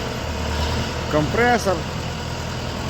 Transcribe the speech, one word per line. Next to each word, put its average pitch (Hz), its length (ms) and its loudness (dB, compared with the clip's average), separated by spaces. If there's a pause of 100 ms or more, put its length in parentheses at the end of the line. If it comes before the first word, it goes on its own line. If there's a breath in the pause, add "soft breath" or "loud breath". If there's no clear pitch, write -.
(1120)
компресор 196 640 4 (1160)